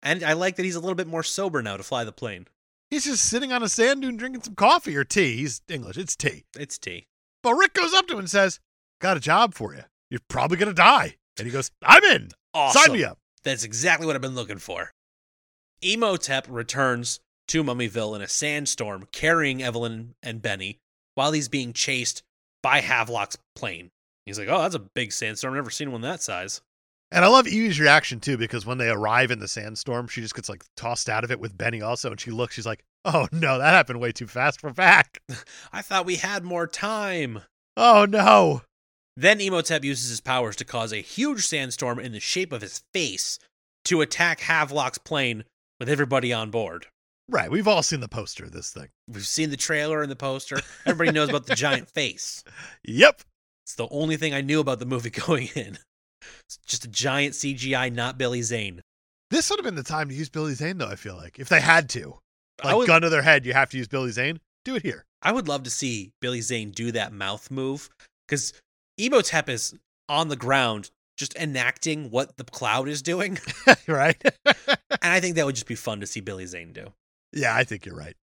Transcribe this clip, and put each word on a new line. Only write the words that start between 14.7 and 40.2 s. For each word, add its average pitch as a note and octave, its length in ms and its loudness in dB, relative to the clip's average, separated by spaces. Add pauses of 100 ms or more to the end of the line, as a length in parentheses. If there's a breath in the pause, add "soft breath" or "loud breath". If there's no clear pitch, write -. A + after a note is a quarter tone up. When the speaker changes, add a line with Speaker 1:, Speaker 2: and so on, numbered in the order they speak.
Speaker 1:
Imhotep F#3 680 0
returns A#2+ 720 -2 (280)
to D#3 160 0
Mummyville A#2 520 -4
in G#2 60 -10
a G2 60 -10
sandstorm, C3+ 840 -4
carrying D3 500 0
Evelyn A#2 520 -6 (100)
and A2+ 180 -10
Benny, G2 360 -6 (380)
while C#3 160 0
he's D3+ 180 -2
being B2 240 -6
chased B2 500 -4 (400)
by C3+ 180 4
Havelock's A#2 560 -2 (180)
plane. F2+ 340 -10 (360)
He's G2+ 140 -10
like, G2+ 80 -8
"Oh, E3 140 0
that's F3 140 -2
a C#3 40 -6 (160)
big A#2 160 -4
sandstorm. A2+ 420 -6
I've C3 40 -4
never C3 120 -8
seen C#3+ 220 -8
one A#2 100 -8
that D#3+ 220 -8
size." F#2 380 -8 (500)
Speaker 2:
And F3 120 4
I F#3 40 8
love B3 180 8
Evie's G#3 340 0
reaction, D3 400 6
too, C#3 160 -2
because A2+ 300 -4
when B2+ 140 -6
they A#2 100 0
arrive A2 400 2
in A#2+ 80 -2
the G#2 100 -10
sandstorm, A2+ 600 -6
she A#2 140 -10
just A2 120 -10
gets, - 160 -10
like, E2 160 -14 (100)
tossed - 320 -4
out A2+ 160 0
of A#2+ 60 -6
it B2 100 -4
with G2+ 180 -8
Benny A#2 240 -2
also, A#2 280 -4
and G#2 100 -12
she A#2+ 120 -10
looks, A#2 240 -4
she's G#2+ 100 -10
like, A2 180 -8 (220)
"Oh, D#3+ 260 2
no, D3 280 0
that D3 140 4
happened C3 260 4
way A#2+ 120 -4
too A#2 160 -10
fast. C3+ 360 -4
We're D3 100 -10
back." F3+ 460 6 (100)
<laughs> - 420 -16
Speaker 1:
"I G3 120 -10
thought F#3 240 -2
we F3+ 80 0
had F#3 280 -4
more F3 220 -4
time." F3+ 800 -6 (340)
Speaker 2:
Oh, A3 320 10
no. G3 540 8 (520)
Speaker 1:
Then G3 240 4
Imhotep E3+ 440 -2
uses B2+ 260 -4
his A2+ 100 -8
powers B2+ 380 -2